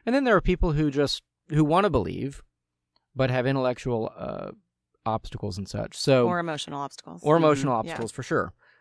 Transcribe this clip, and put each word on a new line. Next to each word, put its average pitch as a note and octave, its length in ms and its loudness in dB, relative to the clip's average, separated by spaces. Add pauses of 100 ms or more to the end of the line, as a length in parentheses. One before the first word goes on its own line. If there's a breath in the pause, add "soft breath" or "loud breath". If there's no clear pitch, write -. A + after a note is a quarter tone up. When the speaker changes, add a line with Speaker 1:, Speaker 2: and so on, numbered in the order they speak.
Speaker 1:
And A#3 100 0
then C#4 80 2
there A#3 120 4
are E3+ 60 6
people F3+ 320 2
who D3+ 180 2
just, C#3 320 0 (260)
who D3+ 160 4
wanna F3+ 240 4
believe, A#2 520 -2 (720)
but C3 140 0
have B2+ 160 0
intellectual, B2+ 680 -2
uh, - 360 -10 (540)
obstacles G#2 520 -6
and G2 100 -8
such. - 300 -8
So C#3 300 4
Speaker 2:
Or F3 120 0
emotional D3+ 400 -8
obstacles. - 440 -12
Speaker 1:
Or D3+ 120 6
Speaker 3:
Mm-hmm. E3 80 4
Speaker 1:
emotional C#3 300 2
Speaker 2:
Yeah. A2+ 60 0
Speaker 1:
obstacles, B2 320 -6
for C3 120 -12
sure. G2+ 300 -2 (280 soft breath)